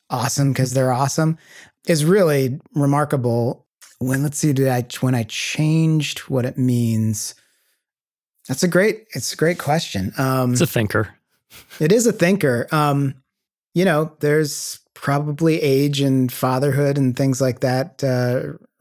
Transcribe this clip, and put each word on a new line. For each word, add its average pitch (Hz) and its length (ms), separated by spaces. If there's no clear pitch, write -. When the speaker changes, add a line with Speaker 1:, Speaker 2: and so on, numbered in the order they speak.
Speaker 1:
awesome 131 460
'cause 127 180
they're 131 200
awesome, 156 440
is 156 180
really 151 540
remarkable. 139 920
When, 131 240
let's 147 160
see, 156 160
did 135 140
I, 123 180
when 127 120
I 113 100
changed 156 960
what 127 260
it 135 100
means? 117 800
That's 247 140
a 180 60
great, 202 440
it's - 220
a - 20
great 170 220
question. 127 580
Um, 131 360
Speaker 2:
It's 127 100
a 147 40
thinker. 110 480
Speaker 1:
it 156 140
is 233 140
a 220 60
thinker. 160 600
Um, 143 420
you 180 100
know, 160 360
there's 147 600
probably 151 680
age 139 400
and 131 320
fatherhood 139 680
and 127 180
things 135 240
like 131 200
that, 131 420
uh, 127 520